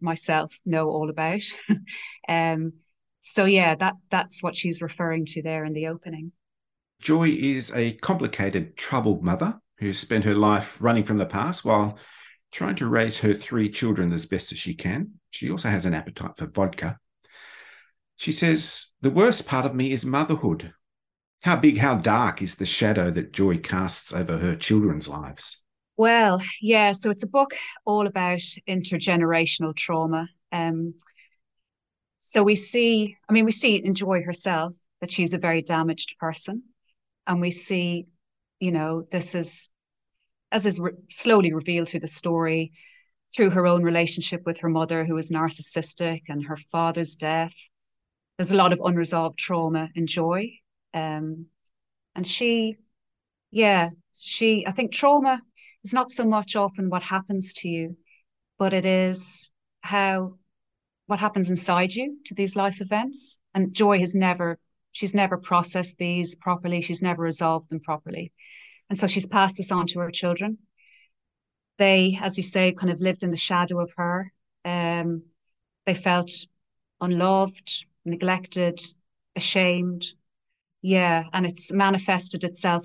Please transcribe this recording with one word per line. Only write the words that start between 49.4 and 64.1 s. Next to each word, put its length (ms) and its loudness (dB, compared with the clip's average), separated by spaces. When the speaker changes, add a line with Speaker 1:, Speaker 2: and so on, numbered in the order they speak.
Speaker 1:
in 120 -2
Joy. 520 -2
Um, 540 -6
and 120 -6
she, 500 0
yeah, 400 4
she, 540 0
I 40 -4
think 220 -2
trauma 480 4
is 80 -4
not 180 0
so 140 0
much 320 0
often 340 0
what 120 -2
happens 520 -2
to 140 -6
you, 280 -4
but 140 2
it 140 0
is 640 0
how, 580 -2
what 140 -2
happens 300 0
inside 440 2
you 300 -6
to 100 -12
these 220 -2
life 240 0
events. 580 -4
And 200 0
Joy 260 6
has 140 0